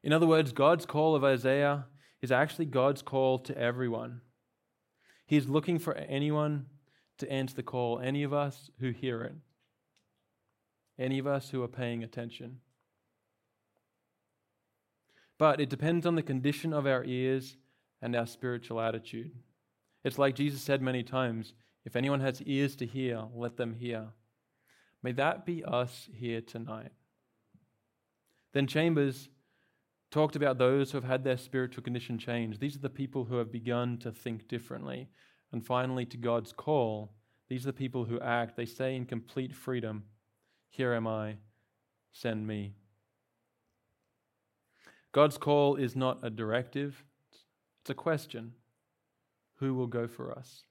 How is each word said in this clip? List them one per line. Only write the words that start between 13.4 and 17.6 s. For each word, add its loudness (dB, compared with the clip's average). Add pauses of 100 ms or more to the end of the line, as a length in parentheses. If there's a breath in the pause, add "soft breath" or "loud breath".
But 6
it 0
depends 0
on 4
the 0
condition 0
of 0
our 2
ears -2 (460)